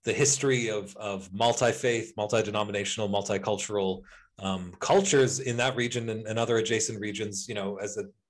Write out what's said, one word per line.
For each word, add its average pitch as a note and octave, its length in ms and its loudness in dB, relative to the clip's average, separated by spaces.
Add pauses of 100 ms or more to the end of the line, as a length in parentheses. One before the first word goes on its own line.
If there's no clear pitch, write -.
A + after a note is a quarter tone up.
the A2 100 0
history C3 560 2
of, G2+ 260 -4
of G2 360 -6
multi-faith, A#2 840 2
multi-denominational, G#2 920 0
multicultural, G2 960 0 (380)
um, F#2 400 -4
cultures C#3+ 600 4
in B2 180 -2
that B2+ 180 2
region A#2+ 340 -2
and, A2 160 -6
and A2 140 -2
other A#2 180 2
adjacent A2 420 0
regions, G2+ 480 -6
you A#2+ 60 -8
know, G2+ 240 -4
as G2+ 200 -6
a, G#2 60 -4 (260)